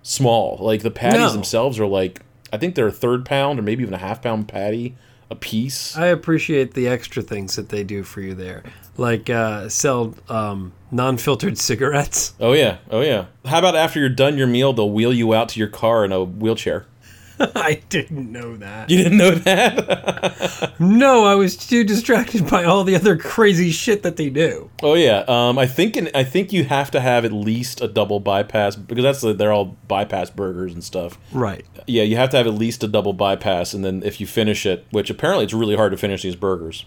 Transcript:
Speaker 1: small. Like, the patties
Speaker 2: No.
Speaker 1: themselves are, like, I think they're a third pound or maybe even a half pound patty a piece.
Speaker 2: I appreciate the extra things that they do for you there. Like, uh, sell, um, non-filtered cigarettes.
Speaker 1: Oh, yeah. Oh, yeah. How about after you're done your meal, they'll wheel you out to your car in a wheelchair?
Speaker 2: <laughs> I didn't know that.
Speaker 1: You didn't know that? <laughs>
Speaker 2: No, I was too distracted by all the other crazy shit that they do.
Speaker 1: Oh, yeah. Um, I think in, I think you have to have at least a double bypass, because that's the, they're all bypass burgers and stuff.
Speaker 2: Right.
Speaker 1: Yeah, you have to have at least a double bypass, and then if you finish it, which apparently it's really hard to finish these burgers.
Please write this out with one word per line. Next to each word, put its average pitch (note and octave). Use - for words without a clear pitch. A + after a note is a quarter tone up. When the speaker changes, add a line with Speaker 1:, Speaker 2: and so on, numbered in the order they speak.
Speaker 1:
small. A#2
Like, A2
the A2
patties B2
Speaker 2:
No. G#3
Speaker 1:
themselves A2+
are, G#2+
like, F#2+
I -
think F3
they're A#2+
a G2
third B2
pound C#3
or G#2+
maybe A2+
even G2
a F2+
half G2
pound A2
patty A2+
a -
piece. -
Speaker 2:
I E3
appreciate D#3
the B2
extra B2
things G2
that G2+
they G#2
do G2
for G2
you F#2+
there. F#2
Like, A#2
uh, A2
sell, A#2+
um, G2+
non-filtered B2+
cigarettes. C#3+
Speaker 1:
Oh, A#2+
yeah. A#2
Oh, A2
yeah. A#2
How D3
about F3
after D#3+
you're C3+
done C3+
your C3
meal, B2
they'll G#2+
wheel A2+
you A2+
out A2+
to -
your G#2+
car A2+
in F#2+
a F#2
wheelchair? G2+
Speaker 2:
<laughs> -
I -
didn't C3+
know A#2+
that. -
Speaker 1:
You F#3
didn't F#3
know F3+
that? -
<laughs> -
Speaker 2:
No, A3+
I G3+
was G3
too A#3+
distracted A3+
by F3
all F#3
the F#3+
other F#3
crazy F3+
shit G3+
that E3
they D3+
do. C3
Speaker 1:
Oh, D3
yeah. B2+
Um, B2
I B2+
think F3+
in, E3+
I C3+
think F3+
you E3+
have C#3
to C#3+
have B2
at G#2+
least A2
a A#2
double G#2
bypass, G2+
because A#2
that's C3+
the, A2
they're G#2+
all G2
bypass G2
burgers F#2
and F2
stuff. F2+
Speaker 2:
Right. A#2
Speaker 1:
Yeah, A2+
you G#2+
have B2+
to C#3
have A#2+
at A2
least A2+
a A2
double G2+
bypass, F#2+
and G2
then F#2
if G2+
you G2
finish G#2+
it, F2+
which G#2
apparently D3+
it's G2
really A2
hard G#2
to F#2
finish G2
these F2+
burgers. F2